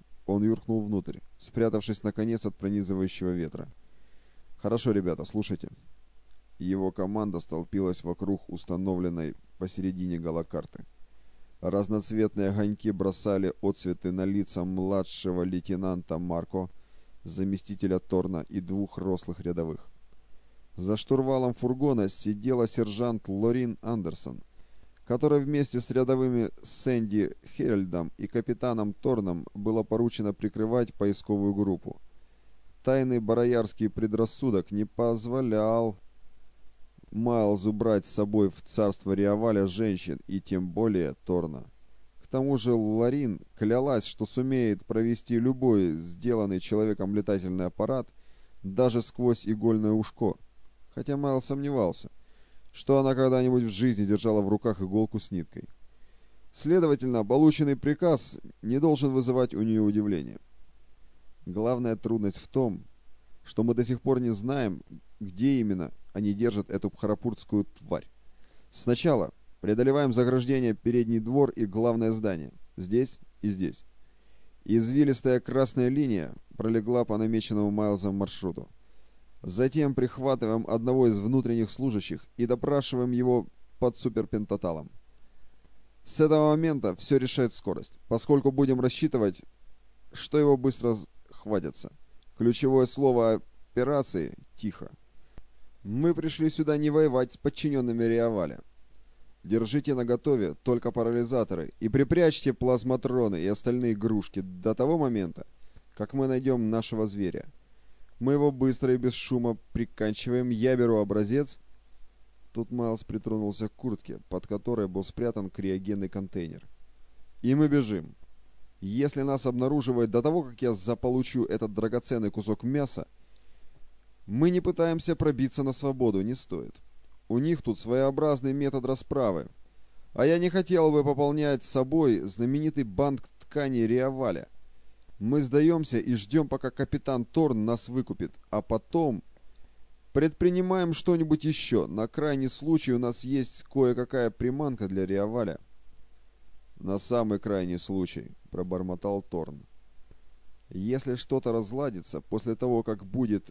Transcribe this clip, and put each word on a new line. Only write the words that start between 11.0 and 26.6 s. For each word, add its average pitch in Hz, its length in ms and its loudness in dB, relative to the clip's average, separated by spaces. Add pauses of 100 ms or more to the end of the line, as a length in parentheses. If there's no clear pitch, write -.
Разноцветные 101 880 0
огоньки 104 400 0
бросали 95 720 0
отсветы 92 500 -2
на 92 140 -2
лица 98 380 -2
младшего 92 800 -2
лейтенанта 90 760 -4
Марко, 90 500 -4 (560)
заместителя 95 760 -2
Торна 90 520 -2
и 98 100 -4
двух 95 380 -6
рослых 90 420 -4
рядовых. 85 500 -6 (840)
За 95 200 -2
штурвалом 131 560 0
фургона 127 560 2
сидела 113 580 0
сержант 113 640 -2
Лорин 113 540 0
Андерсон, 87 600 -6 (600)
которой 147 360 4
вместе 139 400 0
с - 100 -8
рядовыми 127 580 2 (140)